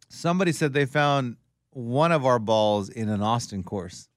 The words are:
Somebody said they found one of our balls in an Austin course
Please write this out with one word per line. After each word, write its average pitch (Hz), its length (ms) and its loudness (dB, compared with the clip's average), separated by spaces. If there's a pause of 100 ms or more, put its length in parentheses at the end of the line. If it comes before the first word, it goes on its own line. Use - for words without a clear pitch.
Somebody 175 420 0
said 151 220 0
they 143 140 2
found 139 500 0 (340)
one 131 400 0
of 147 160 2
our 123 140 4
balls 107 480 2
in 110 200 -6
an 104 140 -2
Austin 110 400 -2
course 90 540 -10